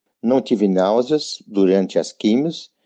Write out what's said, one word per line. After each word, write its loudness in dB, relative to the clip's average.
não 2
tive 0
náuseas 0
durante 2
as -4
químios -2